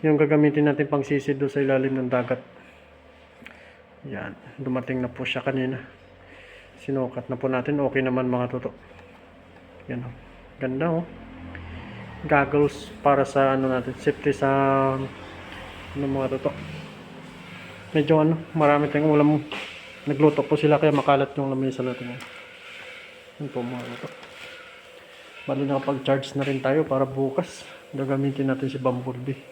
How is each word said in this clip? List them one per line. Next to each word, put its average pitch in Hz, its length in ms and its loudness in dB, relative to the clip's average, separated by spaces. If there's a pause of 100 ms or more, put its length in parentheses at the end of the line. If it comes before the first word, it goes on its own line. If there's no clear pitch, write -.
Yung 151 160 6
gagamitin 151 480 6
natin 143 240 2
pangsisid 139 480 0
doon 135 160 -2
sa 143 80 0
ilalim 135 320 2
ng 127 160 -2
dagat. 123 320 0 (1700)
Yan. 180 240 -10 (240)
Dumating 127 400 -4
na 123 160 -4
po 127 160 -6
siya - 160 -4
kanina. 131 320 -2 (1040)
Sinukat 127 480 -4
na 127 80 -4
po - 160 -4
natin. 131 320 0
Okay 135 160 2
naman, 127 320 2
mga 123 160 0
toto. 123 240 -6 (1200)
Yan, 123 160 -8
oh. 123 60 -14 (420)
Ganda, 135 320 -2
oh. 170 160 0 (1200)
Goggles 147 640 2 (160)
para 139 240 6
sa 135 240 4
ano 135 160 2
natin. 127 240 -2
Safety 143 400 0
sa 139 160 2 (1400)
ano, 143 160 -4
mga 131 320 -2
toto. - 80 0 (1400)
Medyo 156 320 6
ano, 160 160 4 (160)
marami 147 320 6
tayong 151 240 4
ulam. 147 180 8 (800)
Nagluto 147 400 4
po 151 80 2
sila 147 240 4
kaya 151 160 4
makalat 139 400 2
yung 135 160 -2
lamesa 131 320 -2
natin. 123 320 -6 (1200)
Yan 143 160 -8
po, 139 80 -6
mga 123 240 -6 (160)
toto. - 80 -10 (1400)
Bali, 139 240 -2
nakapag-charge 135 720 0
na 135 80 0
rin 135 160 -2
tayo 139 240 2
para 135 160 2
bukas 135 640 -4 (240)
gagamitin 135 560 0
natin 135 240 0
si 135 80 -6
Bumblebee. 127 560 -2 (160)